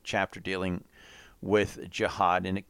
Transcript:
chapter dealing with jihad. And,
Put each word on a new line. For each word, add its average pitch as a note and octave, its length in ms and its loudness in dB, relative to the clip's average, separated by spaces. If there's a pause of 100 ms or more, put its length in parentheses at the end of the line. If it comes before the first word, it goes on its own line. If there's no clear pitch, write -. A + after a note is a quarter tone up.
chapter G2 360 -2
dealing F#2 440 -2 (560)
with G2 500 0
jihad. F#2 560 2
And, F#2+ 240 -2